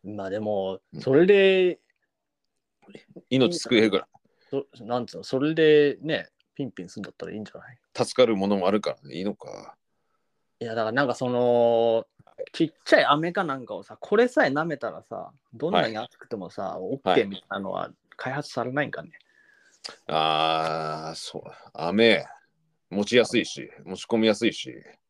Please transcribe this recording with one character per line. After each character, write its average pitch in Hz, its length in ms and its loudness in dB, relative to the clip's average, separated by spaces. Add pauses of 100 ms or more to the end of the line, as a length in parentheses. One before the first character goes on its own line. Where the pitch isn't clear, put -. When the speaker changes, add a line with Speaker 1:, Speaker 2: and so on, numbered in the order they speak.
Speaker 1:
ま 101 220 -10
あ 95 60 -8
で 104 100 -4
も、 98 400 -4 (120)
Speaker 2:
う 80 60 -14
ん。 - 20 -12
Speaker 1:
そ 135 140 0
れ 165 120 8
で、 190 520 4 (1500)
Speaker 2:
命 131 280 4
救 - 180 0
え 107 60 8
る 107 100 4
か 95 60 0
ら。 - 100 -6 (420)
Speaker 1:
そ-、 135 160 -4 (180)
な 120 140 -4
ん 117 80 -6
つ - 80 -18
う 90 40 -12
の、 101 60 -14
そ 131 140 -4
れ 151 160 0
で 151 460 6
ね、 143 280 -6 (280)
ピ 131 80 -6
ン 113 80 -10
ピ 92 100 -12
ン 87 60 -14
す - 100 -16
ん 104 40 -10
だ - 80 -12
っ - 20 -20
た - 140 -14
ら 82 60 -12
い - 40 -12
い 110 40 -10
ん 107 40 -10
じ - 100 -18
ゃ - 40 -16
な - 140 -20
い？ - 60 -20 (180)
Speaker 2:
助 120 140 -4 (100)
か 123 60 8
る 113 100 0
も 98 100 0
の 101 100 2
も 92 120 2
あ - 20 4
る 104 100 2
か 71 220 -6
ら 71 60 -20
ね、 69 80 -12
い 87 60 -8
い - 20 -6
の 101 100 -4
か。 - 420 -18 (840)
Speaker 1:
い 120 40 -8
や、 113 100 -8
だ 113 80 -2
か - 40 0
ら 110 60 -4
な 139 120 2
ん 127 40 0
か 117 60 -2
そ 127 140 -4
の、 117 760 4 (460)
ち 165 120 0
っ - 80 -4 (120)
ち - 100 4
ゃ - 60 6
い 139 40 4
飴 156 280 2
か 196 120 -2
な 139 120 -4
ん 123 100 -14
か 107 80 -12
を 92 80 -10
さ、 - 180 -20
こ - 160 -2
れ 247 120 4
さ 254 180 2
え 135 40 0
舐 147 140 -2
め 160 120 -6
た 110 140 -8
ら 85 120 -16
さ、 95 300 -14 (200)
ど 143 180 -6
ん - 40 -2
な 165 140 2
に 110 80 -8
熱 - 220 -10
く - 100 -20
て 113 80 -8
も 90 140 -12
さ、 92 260 -8
Speaker 2:
は - 0 -
い。 85 40 -10
Speaker 1:
オ 92 180 -6
ッ 90 160 0
ケ 117 80 4
ー 101 60 -2
み 98 80 -10
た - 60 -18
い - 80 -20
な 98 100 -6
の 95 100 -8
は 92 200 -6 (260)
開 131 160 -8
発 143 200 -8
さ 123 100 -4
れ 127 100 -6
な 143 100 -2
い 123 60 -4
ん - 20 -10
か 82 120 -10
ね。 - 80 -18
Speaker 2:
は - 40 -20
い。 - 40 -20 (880)
あ 80 1040 0
ー、 - 40 -12
そ - 240 -12
う。 - 20 -20 (300)
飴、 95 520 2 (680)
持 101 140 -2
ち 117 120 0
や 113 100 6
す 123 100 -4
い 92 80 2
し、 - 240 -12 (160)
持 92 120 -12
ち - 80 -14
込 117 140 -2
み 110 100 2
や 104 80 4
す 117 100 -2
い 98 60 0
し。 - 200 -12 (380)